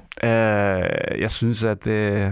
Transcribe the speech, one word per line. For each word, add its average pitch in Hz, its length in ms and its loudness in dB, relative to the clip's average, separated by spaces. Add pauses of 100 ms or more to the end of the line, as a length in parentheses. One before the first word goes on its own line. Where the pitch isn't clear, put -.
(240)
Øh, 101 1000 0
jeg 107 80 0
synes, 113 340 -2
at, 107 240 -2
øh, 104 440 0